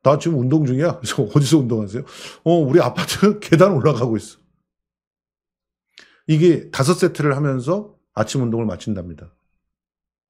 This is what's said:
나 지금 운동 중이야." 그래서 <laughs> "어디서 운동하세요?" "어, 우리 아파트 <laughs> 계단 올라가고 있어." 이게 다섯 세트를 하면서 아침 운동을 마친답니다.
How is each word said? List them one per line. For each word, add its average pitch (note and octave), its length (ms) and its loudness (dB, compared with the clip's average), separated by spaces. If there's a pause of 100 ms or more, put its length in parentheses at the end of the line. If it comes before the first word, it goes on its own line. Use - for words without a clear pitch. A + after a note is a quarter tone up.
나 C#3+ 160 4
지금 E3 200 -2
운동 C#3+ 260 0
중이야." C3 340 -2
그래서 - 240 -4
<laughs> G#2+ 120 -8
"어디서 D3 240 2
운동하세요?" A2+ 440 -4 (400)
"어, E3 140 4
우리 D3+ 240 4
아파트 F3+ 580 0
<laughs> - 0 -
계단 F3+ 340 4
올라가고 B2 440 0
있어." - 200 -12 (1900)
이게 D#3 440 2
다섯 C#3+ 220 0
세트를 D#3 420 0
하면서 C#3+ 600 -4 (180)
아침 A2 300 -4
운동을 A2+ 220 -4
마친답니다. F2 680 -10 (960)